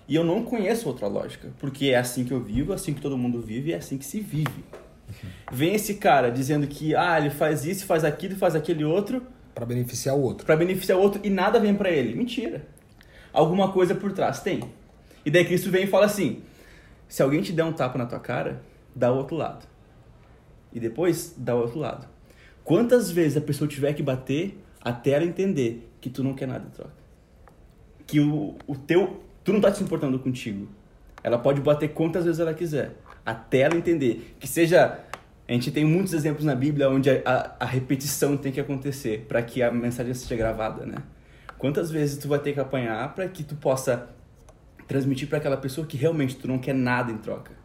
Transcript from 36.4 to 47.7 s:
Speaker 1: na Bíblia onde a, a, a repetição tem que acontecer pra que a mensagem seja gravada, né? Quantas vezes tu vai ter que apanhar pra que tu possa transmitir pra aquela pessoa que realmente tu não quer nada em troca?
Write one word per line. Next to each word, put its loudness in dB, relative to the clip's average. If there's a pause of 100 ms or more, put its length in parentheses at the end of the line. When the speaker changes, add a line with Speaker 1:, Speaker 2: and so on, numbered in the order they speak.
Speaker 1:
na 2
Bíblia 2
onde 4
a, 4
a, 0
a -2
repetição 0
tem -4
que -4
acontecer -6
pra 0
que -4
a 4
mensagem -2
seja -6
gravada, -4
né? -8 (640)
Quantas -2
vezes -2
tu -8
vai 2
ter -4
que -4
apanhar -4
pra -6
que -12
tu -12
possa 0 (800)
transmitir -2
pra -2
aquela -2
pessoa -6
que -8
realmente 0
tu -12
não 0
quer -2
nada 0
em -4
troca? -10 (120)